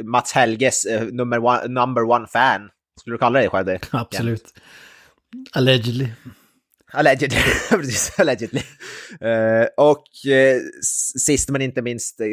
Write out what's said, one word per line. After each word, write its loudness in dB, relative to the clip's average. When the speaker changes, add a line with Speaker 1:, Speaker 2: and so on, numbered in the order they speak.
Speaker 1:
Mats -2
Helges, 2
eh, -2
nummer -2
one, 2
number 0
one 0
fan. 0
Skulle -10
du -6
kalla 2
dig 4
själv -2
det, -2
Ken? -6
Speaker 2:
Absolut. -6
Allegedly. 0
Speaker 1:
Allegedly. 2
<laughs> -6
Precis, -2
allegedly. 0
Eh, 2
och, 2
eh, 6
s-, -4
sist 0
men -2
inte -4
minst, -8
eh, -2